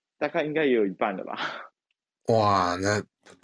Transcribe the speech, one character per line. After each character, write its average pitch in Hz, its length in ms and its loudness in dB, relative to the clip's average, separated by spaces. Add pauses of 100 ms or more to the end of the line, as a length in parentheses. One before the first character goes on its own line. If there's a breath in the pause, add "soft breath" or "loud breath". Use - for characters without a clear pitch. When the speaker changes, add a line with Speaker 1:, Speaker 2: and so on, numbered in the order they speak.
(180)
Speaker 1:
大 151 100 -4
概 156 160 -2
应 151 80 -6
该 151 140 0
也 131 60 4
有 110 140 4
一 98 40 0
半 98 260 -4
了 - 80 -8
吧。 - 140 -10 (880 loud breath)
Speaker 2:
哇， 101 540 2
那 101 200 0 (420)